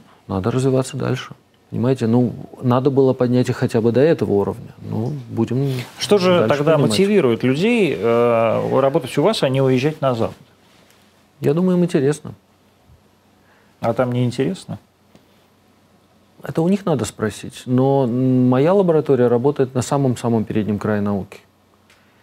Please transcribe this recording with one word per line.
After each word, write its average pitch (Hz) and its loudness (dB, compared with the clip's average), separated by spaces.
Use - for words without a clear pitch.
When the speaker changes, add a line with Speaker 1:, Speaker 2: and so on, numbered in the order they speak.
Speaker 1:
надо 98 -2
развиваться 131 -2
дальше. 123 -6
Понимаете, 120 -2
ну, 120 2
надо 131 2
было 131 4
поднять 123 0
их 120 -2
хотя 120 -2
бы 117 2
до 120 2
этого 139 2
уровня. 101 -2
Ну, 113 -4
будем 123 -2
Speaker 2:
Что 202 2
же 185 2
Speaker 1:
дальше 110 2
Speaker 2:
тогда 151 2
Speaker 1:
поднимать. 143 2
Speaker 2:
мотивирует 180 2
людей, 165 0
э, 113 2
работать 135 0
у 143 2
вас, 214 0
а 143 2
не 135 0
уезжать 135 0
на 131 0
Запад? 113 -4
Speaker 1:
Я 139 0
думаю, 180 0
им 175 2
интересно. 151 -2
Speaker 2:
А 117 -2
там 123 -2
не 123 0
интересно? 127 -6
Speaker 1:
Это 165 -4
у 170 0
них 196 -2
надо 131 -2
спросить. - -8
Но, 135 2
м, 127 2
моя 139 2
лаборатория 151 4
работает 127 0
на 123 -2
самом-самом 117 0
переднем 104 -2
крае 107 -2
науки. 101 -6